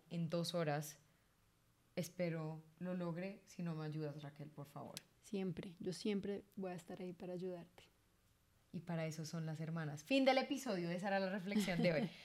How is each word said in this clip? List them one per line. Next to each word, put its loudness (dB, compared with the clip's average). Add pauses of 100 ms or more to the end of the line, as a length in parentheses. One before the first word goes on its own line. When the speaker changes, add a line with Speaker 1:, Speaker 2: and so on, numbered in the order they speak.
(100)
Speaker 1:
en -2
dos 0
horas. 0 (960)
Espero -2 (160)
lo -2
logre. -2
Si -8
no 0
me -4
ayudas, -4
Raquel, -10
por -12
favor. -10 (260)
Speaker 2:
Siempre, -4
yo -2
siempre 0 (140)
voy -4
a -4
estar -10
ahí -6
para -8
ayudarte. -6 (880)
Speaker 1:
Y -4
para -2
eso -4
son -4
las -2
hermanas. -4
Fin 6
del 10
episodio, 0
esa 0
era 4
la 2
reflexión 2
de 8
hoy. 4 (140)